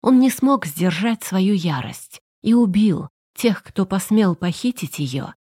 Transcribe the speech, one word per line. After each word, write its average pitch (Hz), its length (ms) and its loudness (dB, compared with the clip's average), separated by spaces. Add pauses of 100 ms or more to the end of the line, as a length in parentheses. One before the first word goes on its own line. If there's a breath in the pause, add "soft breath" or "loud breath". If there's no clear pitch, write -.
Он 254 160 4
не 254 120 6
смог 262 360 0
сдержать 175 580 -2
свою 190 300 0
ярость 143 680 -6 (220)
и 220 120 2
убил 202 540 2 (260)
тех, 220 280 -2
кто - 240 -4
посмел 196 480 2
похитить 175 640 -6
ее 131 340 -6 (160)